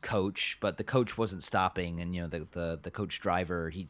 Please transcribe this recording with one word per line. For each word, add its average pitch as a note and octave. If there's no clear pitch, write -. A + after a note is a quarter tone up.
coach, -
but G2
the G#2+
coach B2
wasn't F#2+
stopping, F2
and, F2
you F2
know, E2+
the, D#2+
the, E2
the F2+
coach -
driver, F2
he, E2